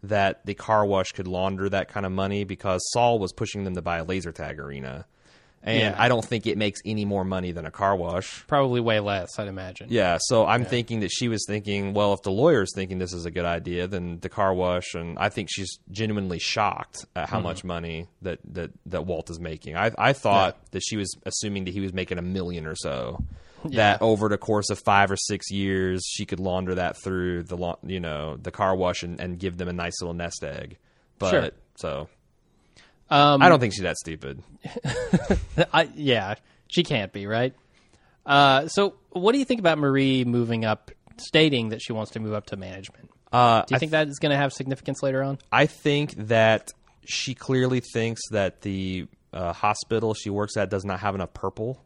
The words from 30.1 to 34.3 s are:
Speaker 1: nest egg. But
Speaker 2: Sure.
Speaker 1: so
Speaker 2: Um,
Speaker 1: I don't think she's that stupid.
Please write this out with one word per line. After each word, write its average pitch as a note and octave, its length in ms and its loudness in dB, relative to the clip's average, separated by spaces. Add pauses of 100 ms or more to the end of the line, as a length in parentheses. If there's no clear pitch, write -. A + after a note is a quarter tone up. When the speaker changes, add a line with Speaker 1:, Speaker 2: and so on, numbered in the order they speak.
Speaker 1:
nest E2+ 300 -8
egg. C#2+ 320 -10 (420)
But F#2+ 120 0
Speaker 2:
Sure. E2+ 200 2 (240)
Speaker 1:
so D2+ 340 -6 (1000)
Speaker 2:
Um, C#3+ 320 6
Speaker 1:
I E3 80 10
don't D#3 120 8
think A2+ 120 0
she's G2 120 -6
that E2+ 140 -2
stupid. C#2 440 -10 (220)